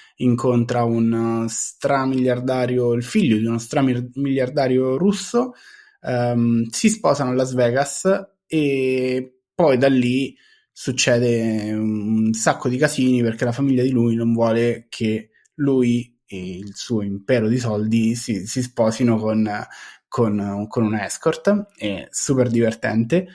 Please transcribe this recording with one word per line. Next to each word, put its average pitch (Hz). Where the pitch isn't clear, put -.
incontra 120
un 113
stramiliardario, 127
il 120
figlio 143
di 110
uno 117
stramiliardario 131
russo, 208
ehm, 120
si 214
sposano 143
a 127
Las 131
Vegas 139
e 131
poi 143
da 139
lì 127
succede 117
un 110
sacco -
di 123
casini 127
perché 113
la 120
famiglia 135
di 135
lui 117
non 117
vuole 117
che 110
lui 123
e 92
il 101
suo 110
impero 107
di 127
soldi 113
si, 104
si 127
sposino 117
con, 107
con, 104
con 117
una 104
escort. 196
È 101
super 127
divertente. 117